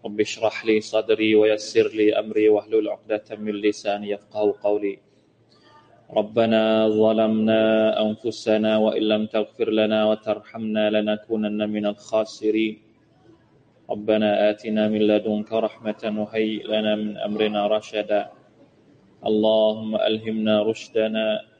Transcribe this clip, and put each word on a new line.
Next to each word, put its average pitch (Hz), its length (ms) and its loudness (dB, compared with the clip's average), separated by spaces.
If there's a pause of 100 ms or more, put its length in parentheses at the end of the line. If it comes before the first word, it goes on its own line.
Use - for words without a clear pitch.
رب 104 160 -4
اشرح - 480 -2
لي 107 120 4
صدري 110 540 0
ويسر 107 520 4 (100)
لي 107 160 4
أمري 107 360 2
واحلل 107 440 2
عقدة 107 320 -6 (160)
من 107 160 -6
لساني 104 560 -2
يفقهوا 104 480 -2
قولي. 104 400 -2 (1120)
ربنا 110 760 2
ظلمنا 110 720 2 (440)
أنفسنا 110 720 0
وإن 107 240 2
لم 107 240 0
تغفر 110 440 -4
لنا 107 360 2
وترحمنا 107 880 -2
لنكونن 107 760 -2
من 107 160 -4
الخاسرين. 107 920 -2 (1120)
ربنا 107 600 0
آتنا 107 440 -2
من 107 160 0
لدنك 107 440 0
رحمة 110 480 -4 (200)
وهيئ 110 480 -4
لنا 107 260 0
من 107 220 -6
أمرنا 107 480 -2
رشدا. 107 640 -2 (960)
اللهم 110 680 2
ألهمنا 110 760 -2
رشدنا 110 720 -4 (180)